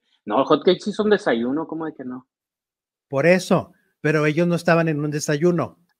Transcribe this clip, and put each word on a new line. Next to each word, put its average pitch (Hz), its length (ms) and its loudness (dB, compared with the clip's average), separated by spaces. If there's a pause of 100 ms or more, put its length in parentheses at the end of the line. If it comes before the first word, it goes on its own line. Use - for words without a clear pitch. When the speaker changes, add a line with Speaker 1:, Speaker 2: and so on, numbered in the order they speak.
(240)
Speaker 1:
No, 131 200 0
hot 151 200 2
cakes 185 200 2
sí 208 80 -4
son 214 180 0
desayuno, 143 560 0
¿cómo 160 180 -8
de 156 100 -8
que 135 100 -16
no? 127 240 -14 (800)
Speaker 2:
Por 139 180 0
eso, 180 460 2 (280)
pero 151 240 0
ellos 151 220 0
no 175 80 0
estaban 165 320 2
en 156 140 -2
un 151 100 -4
desayuno. 151 720 -2 (200)